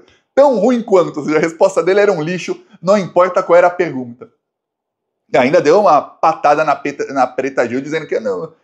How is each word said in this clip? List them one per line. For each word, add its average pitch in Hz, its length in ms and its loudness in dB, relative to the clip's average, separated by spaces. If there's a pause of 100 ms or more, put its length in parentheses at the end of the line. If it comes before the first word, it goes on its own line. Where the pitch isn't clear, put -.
(340)
tão 262 260 2
ruim 240 200 0
quanto, 165 380 0
ou 139 80 -8
seja, 151 120 0
a - 20 2
resposta 165 420 0
dele 190 160 0
era 202 140 2
um 160 100 -4
lixo, 175 400 -8 (180)
não 190 160 0
importa 180 460 0
qual 175 140 2
era 175 100 6
a 175 40 4
pergunta. 131 600 -8 (1040)
E - 40 0
ainda 143 240 4
deu 156 200 4
uma 165 200 4
patada 156 640 0
na 143 120 0
peta-, 143 360 -8
na 131 140 0
Preta 131 420 -4
Gil, 123 120 -6
dizendo 151 260 -8
que, - 140 -6
"não, 113 320 -8 (120)